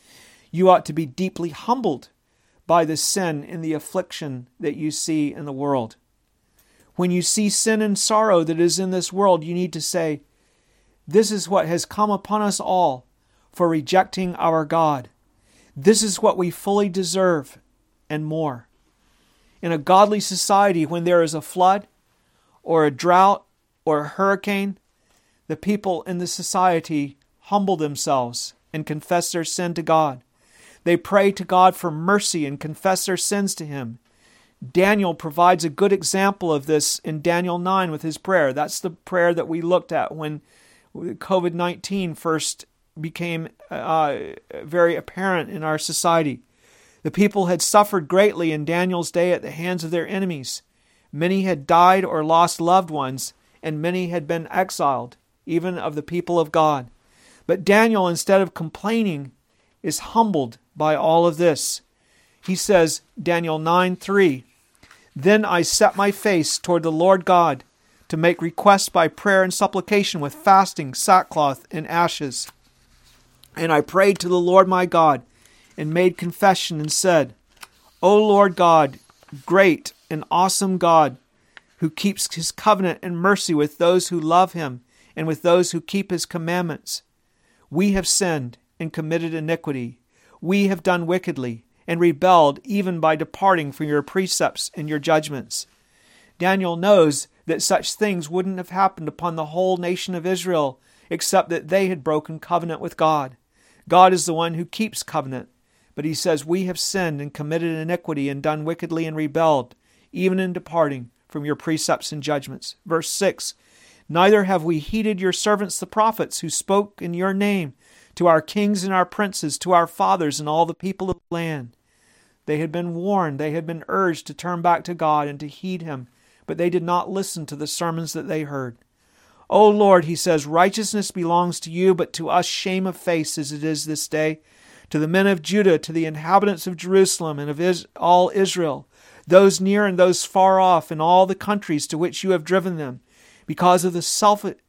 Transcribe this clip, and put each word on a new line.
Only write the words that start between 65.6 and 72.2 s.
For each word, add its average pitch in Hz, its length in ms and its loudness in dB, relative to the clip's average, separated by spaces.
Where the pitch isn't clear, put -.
set - 340 2
my 202 140 2
face 190 460 0
toward 170 260 -2
the 160 80 -2
Lord 175 340 2
God 170 380 4
to - 80 -8
make 170 260 2
request 190 520 2
by 165 140 4
prayer 190 360 2
and 185 100 -4
supplication 196 680 -2
with 139 140 -6
fasting, 185 580 2
sackcloth, 156 800 2
and 156 160 -8
ashes. 165 600 -2